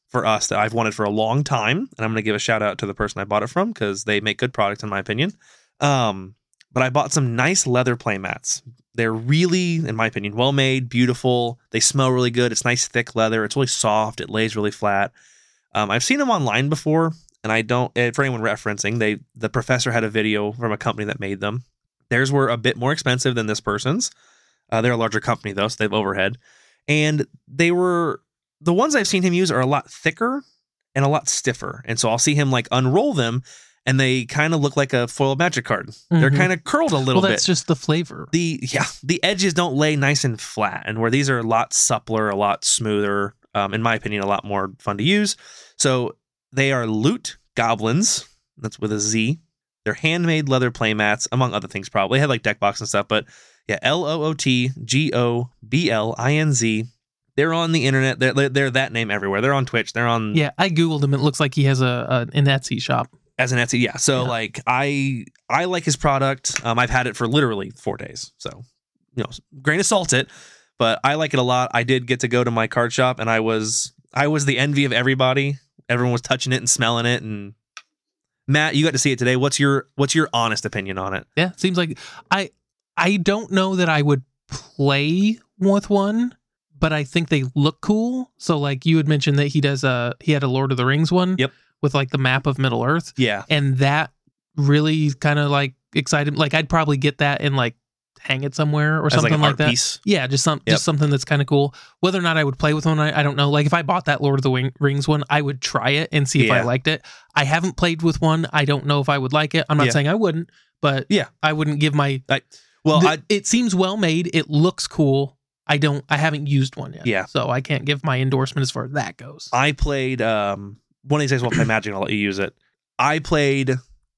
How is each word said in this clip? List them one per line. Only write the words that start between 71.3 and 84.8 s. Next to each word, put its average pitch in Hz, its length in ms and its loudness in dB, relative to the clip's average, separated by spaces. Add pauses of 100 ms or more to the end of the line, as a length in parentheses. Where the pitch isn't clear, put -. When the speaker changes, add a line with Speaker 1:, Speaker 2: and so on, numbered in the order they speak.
Speaker 1:
it 139 80 2
a - 20 4
lot. 123 300 2
I 117 120 2
did 123 220 0
get 123 140 -2
to 123 80 -2
go 123 160 2
to 120 60 0
my 113 160 0
card 120 260 0
shop, 127 280 0
and 113 100 -2
I 113 100 2
was, 110 520 -2 (200)
I 143 160 0
was 151 160 0
the 135 140 0
envy 143 260 2
of 123 80 0
everybody. 131 640 2 (320)
Everyone 123 240 2
was 120 80 0
touching 127 320 -2
it 123 60 2
and 117 100 -6
smelling 117 380 0
it. 120 160 0
And 104 320 -10 (920)
Matt, 151 280 2
you 147 100 4
got 160 80 2
to 131 60 -2
see 135 140 0
it 120 60 -2
today. 127 180 2
What's 135 220 0
your, 139 360 2
what's 139 200 0
your 160 180 2
honest 117 340 0
opinion 98 320 -6
on 95 160 -6
it? - 120 -8 (100)
Speaker 2:
Yeah, 180 200 0
seems 185 220 0
like 160 200 -4 (320)
I, 190 200 -2 (460)
I 185 200 2
don't 202 340 -2
know 190 260 0
that 175 120 2
I 151 140 4
would 143 200 2 (260)
play 151 920 0 (200)